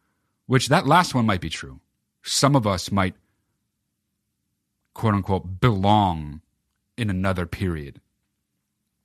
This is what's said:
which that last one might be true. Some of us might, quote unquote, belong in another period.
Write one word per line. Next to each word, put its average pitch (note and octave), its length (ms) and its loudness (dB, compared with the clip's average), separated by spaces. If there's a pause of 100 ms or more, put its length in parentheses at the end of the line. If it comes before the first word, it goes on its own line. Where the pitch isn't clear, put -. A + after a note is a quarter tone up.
(460)
which B2+ 220 0
that C#3+ 180 2
last E3+ 260 4
one A#2 140 0
might G2 140 0
be E2 80 -8
true. C2+ 320 -12 (420)
Some - 320 2
of A#2+ 120 2
us G2 260 -2
might, F#2+ 240 0 (1800)
quote A2 200 0
unquote, F#2+ 460 -4
belong F#2+ 840 2 (540)
in A2 140 -4
another F#2 360 -2
period. D#2+ 540 -6 (1040)